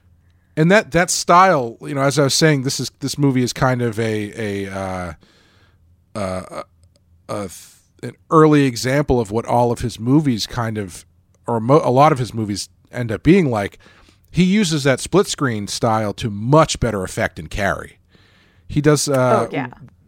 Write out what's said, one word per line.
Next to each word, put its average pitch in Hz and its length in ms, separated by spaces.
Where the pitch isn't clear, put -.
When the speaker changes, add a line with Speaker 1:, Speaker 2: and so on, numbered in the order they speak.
Speaker 1:
And 165 140
that, 196 200
that 170 200
style, 170 680
you 147 120
know, 139 80
as 135 160
I 147 60
was 135 100
saying, 147 300
this 139 160
is, 127 100
this - 180
movie 135 260
is 117 100
kind 127 300
of 110 160
a, 104 680
a, 95 80
uh, 92 400
uh, 92 480
a, 117 40
a 104 140
th-, - 40
an 123 100
early 151 320
example 131 560
of 101 120
what 113 140
all 120 260
of 113 80
his 113 200
movies 127 480
kind 113 300
of, 95 280
or 117 140
mo-, 135 220
a - 80
lot 143 200
of 127 80
his 107 140
movies 104 340
end 120 220
up 95 100
being 165 260
like. 101 300
He 170 140
uses 180 400
that 131 160
split - 280
screen 107 400
style 110 480
to 117 140
much 123 520
better 104 220
effect - 360
in 78 80
Carrie. 85 520
He 147 140
does, 147 260
uh, 127 400
Speaker 2:
Oh, - 60
yeah. 151 160